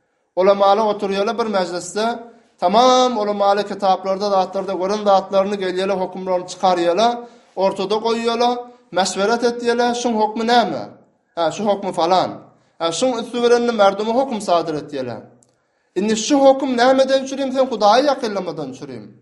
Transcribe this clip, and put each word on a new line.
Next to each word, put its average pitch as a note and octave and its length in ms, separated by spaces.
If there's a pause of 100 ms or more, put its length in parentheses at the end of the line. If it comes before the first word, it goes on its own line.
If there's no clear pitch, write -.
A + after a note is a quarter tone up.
(360)
Ulamalar G3 420
oturýarlar G#3 640
bir A#3 60
mejlisde, F#3+ 600 (540)
tamam B3 580
ulamalar G3+ 500
kitaplarda, F#3+ 640
zatlarda F#3+ 440
gören F#3+ 320
zatlaryny G3 500
gelýärler, F#3 480
hukmlaryny F#3 480
çykarýarlar, F#3 600 (420)
ortada F#3+ 400
goýýarlar, A#3 580 (380)
meşweret G3 520
etýärler, A#3+ 480 (100)
şuň A#3+ 200
hukmy A3+ 260
näme? G3 360 (520)
Ha, E3 160
şu G3+ 140
hukmy G3+ 260
falan. E3+ 380 (500)
Ha, E3 120
şuň B3+ 200 (100)
üstü A#3 220
bilen A#3+ 320
merdumi G#3 440
hukm B3 220
sadyr E3 320
etýärler. B2+ 600 (600)
Indi G#3+ 220
şu C#4 220
hokum C4+ 380
nämeden C4 480
çürüýüm, C4+ 280
sen C4 180
Hudaýy A3 340
ýakynlamadan F#3+ 720
çürüýüm. A#2+ 300 (140)